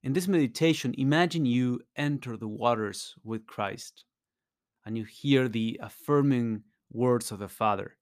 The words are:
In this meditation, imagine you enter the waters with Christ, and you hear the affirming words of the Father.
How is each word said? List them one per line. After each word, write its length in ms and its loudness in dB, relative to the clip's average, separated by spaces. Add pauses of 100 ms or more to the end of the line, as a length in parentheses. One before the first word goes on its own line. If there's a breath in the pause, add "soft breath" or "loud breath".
In 100 -2
this 160 0
meditation, 680 2
imagine 480 2
you 340 0 (160)
enter 400 -4
the 120 -8
waters 680 -2 (100)
with 220 -8
Christ, 580 -10 (800)
and 140 -6
you 60 -6
hear 440 2
the 340 -2
affirming 800 2 (300)
words 400 0
of 60 -10
the 100 -8
Father. 540 -2